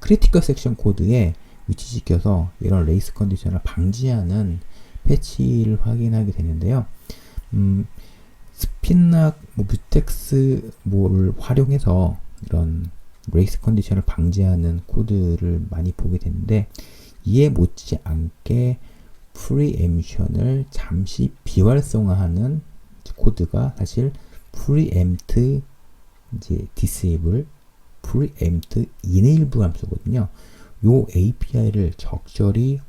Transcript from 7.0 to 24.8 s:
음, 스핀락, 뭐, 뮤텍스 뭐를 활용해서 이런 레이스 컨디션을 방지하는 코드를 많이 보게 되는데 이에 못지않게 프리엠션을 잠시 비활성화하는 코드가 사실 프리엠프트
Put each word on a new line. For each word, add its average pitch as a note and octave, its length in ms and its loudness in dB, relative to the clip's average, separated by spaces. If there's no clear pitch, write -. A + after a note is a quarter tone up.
음, G2 340 0
스핀락, E3+ 840 2
뭐, G2+ 140 -2
뮤텍스 - 1000 0
뭐를 F#2+ 520 2
활용해서 B2+ 840 2
이런 E2 440 -2
레이스 F2+ 280 2
컨디션을 G2+ 460 0
방지하는 F2 800 0
코드를 F2+ 800 0
많이 E2+ 240 -4
보게 F2+ 260 -2
되는데 F#2+ 500 -2
이에 C#3 260 4
못지않게 F2+ 1300 -2
프리엠션을 A2 1400 -2
잠시 F#2+ 640 -2
비활성화하는 G#2+ 1160 2
코드가 A2+ 600 0
사실 A#2+ 360 -4
프리엠프트 B2+ 1120 0